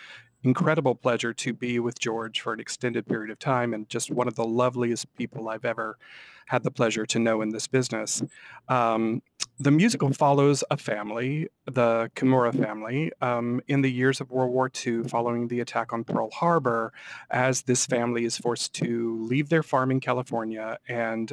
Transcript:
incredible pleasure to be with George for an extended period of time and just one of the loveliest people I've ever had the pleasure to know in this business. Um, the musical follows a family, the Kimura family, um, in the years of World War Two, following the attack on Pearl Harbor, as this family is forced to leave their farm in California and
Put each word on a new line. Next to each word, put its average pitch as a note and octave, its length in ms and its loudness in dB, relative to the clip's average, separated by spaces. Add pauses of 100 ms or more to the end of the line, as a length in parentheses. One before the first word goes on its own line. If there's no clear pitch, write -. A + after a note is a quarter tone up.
(420)
incredible C#3 520 2
pleasure A#2 380 0
to A#2+ 220 -6
be A#2+ 240 -4
with A#2 200 -2
George A2+ 420 -6
for A#2 120 -4
an A2 80 -6
extended A#2 460 -4
period A2 240 -4
of G#2 80 -12
time B2 340 0
and G#2+ 160 -6
just - 220 -6
one B2 180 0
of A#2 60 -4
the A#2 100 -2
loveliest A#2+ 600 0 (100)
people A2+ 320 -8
I've A2 160 -8
ever A2+ 320 -4 (500)
had B2 160 0
the C3+ 80 -2
pleasure A2+ 360 0
to - 120 0
know A2+ 220 2
in G#2+ 80 -2
this A2+ 180 -4
business. A#2+ 560 -2 (460)
Um, A2+ 540 2 (360)
the C#3 120 4
musical D#3 420 6
follows C#3+ 580 4
a C#3+ 60 2
family, A#2 720 -4 (160)
the A#2 500 2
Kimura C3 380 4
family, B2 580 -2 (120)
um, A#2+ 460 0
in C#3 120 4
the C3+ 100 4
years B2+ 300 2
of B2+ 100 -10
World B2+ 220 0
War B2+ 160 2
Two, A#2 360 -2
following A#2+ 440 -2
the A#2+ 120 -2
attack A#2 340 -4
on A#2 100 -4
Pearl A2+ 260 0
Harbor, B2+ 600 2 (380)
as B2+ 320 2
this B2 240 2
family A#2+ 400 0
is A2+ 100 -4
forced - 380 -4
to A#2 500 -2
leave C#3+ 240 0
their E3 140 4
farm C3 280 2
in C3 100 2
California A2+ 840 -4
and A2+ 460 -4